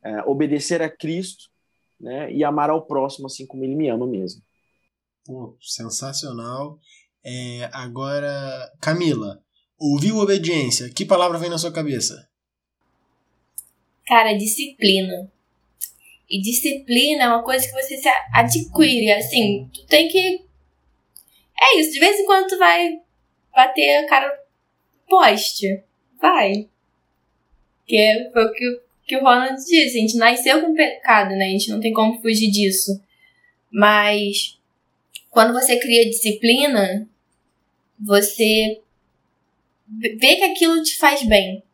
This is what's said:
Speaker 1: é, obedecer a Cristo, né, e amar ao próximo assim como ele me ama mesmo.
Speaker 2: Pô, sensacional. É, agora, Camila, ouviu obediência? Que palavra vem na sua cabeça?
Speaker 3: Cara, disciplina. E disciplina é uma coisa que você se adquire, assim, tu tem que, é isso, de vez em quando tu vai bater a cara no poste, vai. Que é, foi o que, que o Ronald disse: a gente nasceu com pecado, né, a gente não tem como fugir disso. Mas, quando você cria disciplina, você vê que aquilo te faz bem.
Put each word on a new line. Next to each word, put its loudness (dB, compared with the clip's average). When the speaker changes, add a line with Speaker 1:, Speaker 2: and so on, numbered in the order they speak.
Speaker 1:
é, -10
obedecer -2
a -4
Cristo, -10
né, -12
e -2
amar -2
ao -4
próximo -6
assim -16
como -14
ele -6
me -2
ama -4
mesmo. -10
Speaker 2:
Pô, -18
sensacional. -12
É, -14
agora, -10
Camila, -4
ouviu 0
obediência? -2
Que -6
palavra 2
vem -6
na -6
sua -6
cabeça? -8
Speaker 3:
Cara, 4
disciplina. -2
E -6
disciplina 0
é 2
uma 2
coisa -2
que -10
você -8
se 0
adquire, 2
assim, 0
tu -20
tem 4
que, -2
é 4
isso, 0
de -8
vez 4
em 0
quando 4
tu -4
vai 2
bater 4
a 0
cara 2
no -16
poste, 2
vai. 2
Que 0
é, 2
foi 2
o -2
que, -6
que -4
o -2
Ronald 4
disse: 2
a 0
gente 0
nasceu 2
com 0
pecado, 2
né, 0
a -2
gente -2
não -4
tem -2
como 0
fugir 0
disso. 0
Mas, 0
quando 4
você 0
cria 4
disciplina, 0
você 2
vê 0
que 0
aquilo 2
te -4
faz 2
bem. 2